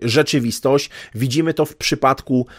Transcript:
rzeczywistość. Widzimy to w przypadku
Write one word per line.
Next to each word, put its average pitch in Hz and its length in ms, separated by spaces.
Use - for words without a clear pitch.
rzeczywistość. 135 880
Widzimy 135 380
to 156 120
w - 100
przypadku 131 720